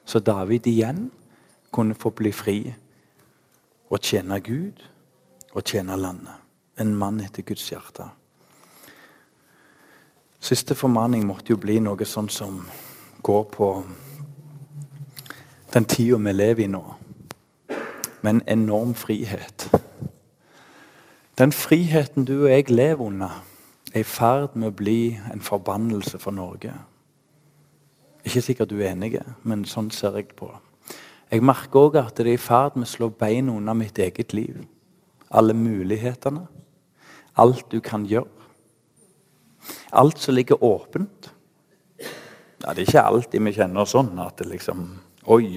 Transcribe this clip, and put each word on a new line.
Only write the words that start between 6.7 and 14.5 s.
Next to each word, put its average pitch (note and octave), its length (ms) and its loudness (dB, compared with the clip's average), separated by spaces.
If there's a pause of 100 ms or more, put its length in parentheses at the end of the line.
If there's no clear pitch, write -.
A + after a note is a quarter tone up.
En G#2+ 160 0
mann G2+ 240 -4
etter G2 260 -12
Guds - 240 -10
hjerte. - 360 -16 (2250)
Siste - 340 -2
formaning A#2 540 2
måtte G2 240 -2
jo G#2 80 0
bli G#2+ 240 2
noe G2+ 240 -4
sånn G#2+ 240 -6
som F#2+ 300 -10 (600)
går G#2 200 2 (100)
på G2+ 160 2 (2000)